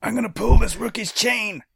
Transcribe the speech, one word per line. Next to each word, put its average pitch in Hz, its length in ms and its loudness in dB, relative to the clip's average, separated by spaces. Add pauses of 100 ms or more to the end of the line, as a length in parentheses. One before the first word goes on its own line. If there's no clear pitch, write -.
I'm 226 140 -6
gonna 233 140 -4
pull 196 280 4
this 196 200 4
rookie's 233 340 -6
chain. 214 520 -4 (120)